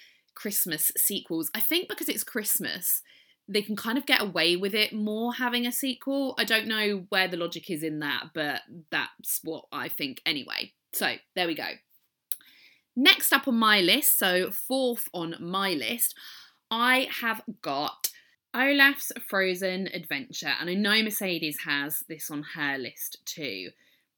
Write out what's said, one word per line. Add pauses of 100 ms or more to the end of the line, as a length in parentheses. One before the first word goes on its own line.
(340)
Christmas
sequels.
I
think
because
it's
Christmas, (440)
they
can
kind
of
get
away
with
it
more
having
a
sequel.
I
don't
know
where
the
logic
is
in
that,
but (280)
that's
what
I
think
anyway. (180)
So, (180)
there
we
go. (1300)
Next
up
on
my
list,
so
fourth
on
my
list, (580)
I (100)
have (200)
got (420)
Olaf's (160)
Frozen
Adventure,
and
I
know
Mercedes
has
this
on (120)
her
list
too, (460)